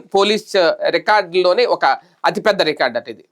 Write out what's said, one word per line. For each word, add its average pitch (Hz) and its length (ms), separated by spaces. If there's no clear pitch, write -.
పోలీస్, 202 420
ఆ, 165 160
రికార్డులోనే 185 760
ఒక 165 200
అతిపెద్ద 185 360
రికార్డు 147 360
అట 117 120
ఇది. - 220